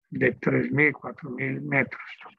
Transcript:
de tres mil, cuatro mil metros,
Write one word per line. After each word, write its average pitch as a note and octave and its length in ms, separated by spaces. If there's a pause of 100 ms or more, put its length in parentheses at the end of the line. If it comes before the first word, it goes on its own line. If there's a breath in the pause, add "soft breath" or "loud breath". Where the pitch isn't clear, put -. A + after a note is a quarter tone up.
de B2+ 240
tres B2+ 380
mil, C#3+ 240
cuatro C3 340
mil C3 320
metros, C#3 420 (360)